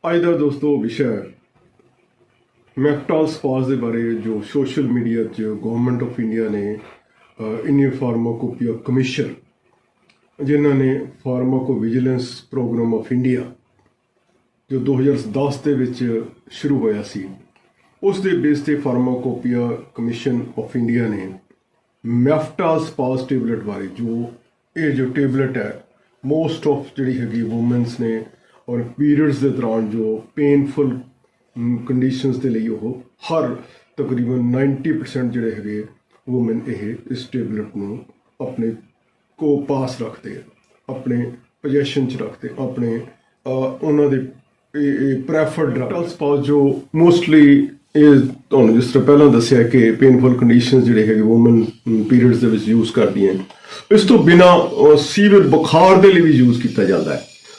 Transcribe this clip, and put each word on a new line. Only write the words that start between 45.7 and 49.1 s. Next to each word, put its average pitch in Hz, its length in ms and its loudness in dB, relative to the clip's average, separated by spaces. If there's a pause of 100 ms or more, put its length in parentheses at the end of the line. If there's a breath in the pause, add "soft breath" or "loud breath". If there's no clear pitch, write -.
ਮੈਫਟਾਲ 170 260 -6
ਸਪਾਸ 143 380 -2
ਜੋ 139 380 2 (140)
mostly 156 680 6 (300)
ਇਹ 147 240 8 (300)
ਤੁਹਾਨੂੰ 113 260 4
ਜਿਸ 120 160 2
ਤਰ੍ਹਾਂ 131 160 2
ਪਹਿਲਾਂ 147 200 8